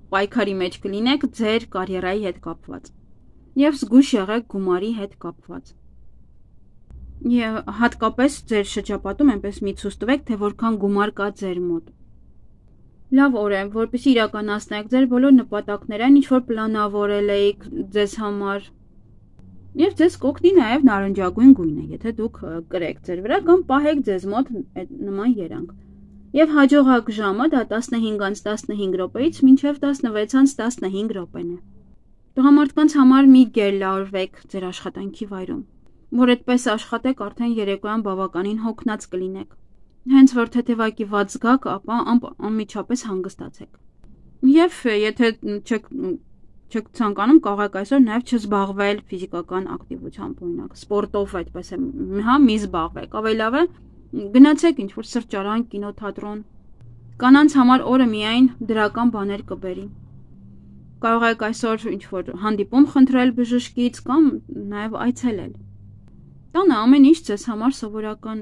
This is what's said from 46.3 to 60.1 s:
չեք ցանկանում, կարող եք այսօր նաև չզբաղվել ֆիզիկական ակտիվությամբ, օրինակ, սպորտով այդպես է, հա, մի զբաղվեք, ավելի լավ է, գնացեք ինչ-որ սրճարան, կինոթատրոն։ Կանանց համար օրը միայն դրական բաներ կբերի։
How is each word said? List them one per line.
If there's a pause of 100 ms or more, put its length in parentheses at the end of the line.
չեք
ցանկանում,
կարող
եք
այսօր
նաև
չզբաղվել
ֆիզիկական
ակտիվությամբ,
օրինակ,
սպորտով
այդպես
է, (420)
հա,
մի
զբաղվեք,
ավելի
լավ
է, (640)
գնացեք
ինչ-որ
սրճարան,
կինոթատրոն։ (720)
Կանանց
համար
օրը
միայն (100)
դրական
բաներ
կբերի։ (1080)